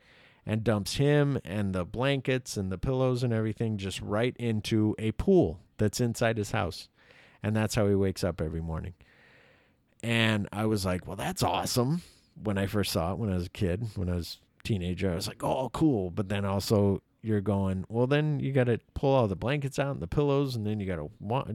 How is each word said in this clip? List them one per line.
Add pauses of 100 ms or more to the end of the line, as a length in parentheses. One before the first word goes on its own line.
(460)
and
dumps
him
and
the
blankets
and
the
pillows
and
everything
just
right
into
a
pool (160)
that's
inside
his
house. (520)
And
that's
how
he
wakes
up
every
morning. (1080)
And
I
was
like,
"Well,
that's
awesome." (420)
When
I
first
saw
it,
when
I
was
a
kid,
when
I
was (200)
a
teenager,
I
was
like,
"Oh,
cool."
But
then
also (200)
you're
going,
"Well,
then
you
gotta (140)
pull
all
the
blankets
out
and
the
pillows,
and
then
you
gotta (120)
wa-,